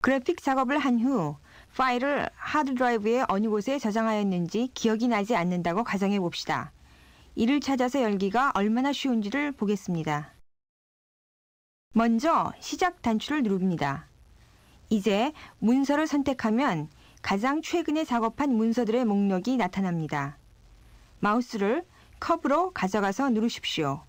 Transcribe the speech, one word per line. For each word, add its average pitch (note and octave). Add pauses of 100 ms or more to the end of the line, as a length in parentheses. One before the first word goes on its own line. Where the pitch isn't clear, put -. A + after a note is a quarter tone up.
그래픽 C4+
작업을 C4+
한 B3+
후 A3 (380)
파일을 B3+
하드드라이브의 B3
어느 G3+
곳에 G#3+
저장하였는지 G#3
기억이 A3
나지 A3
않는다고 F3
가정해 G3+
봅시다. E3 (640)
이를 C4+
찾아서 C4
열기가 G#3
얼마나 A3+
쉬운지를 C4
보겠습니다. D#3+ (1600)
먼저 A3+
시작 F4+
단추를 B3
누릅니다. F3 (840)
이제 A3 (260)
문서를 C#4
선택하면 A#3+ (320)
가장 C4
최근에 D#4+
작업한 A#3+
문서들의 A3+
목록이 G3+
나타납니다. E3+ (840)
마우스를 A3 (340)
컵으로 E4
가져가서 G3+
누르십시오. G#3